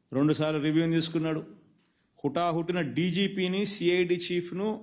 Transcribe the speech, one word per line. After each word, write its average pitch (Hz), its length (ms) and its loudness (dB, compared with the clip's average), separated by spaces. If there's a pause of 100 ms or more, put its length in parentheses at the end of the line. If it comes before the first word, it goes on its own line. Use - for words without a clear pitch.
(120)
రెండుసార్లు 151 560 2
రివ్యూని 165 320 2
తీసుకున్నాడు. 160 420 -2 (840)
హుటాహుటిన 170 560 0 (160)
డీజీపీని, 185 680 0
సీఐడీ 180 520 2 (100)
చీఫ్ను 175 400 -2 (160)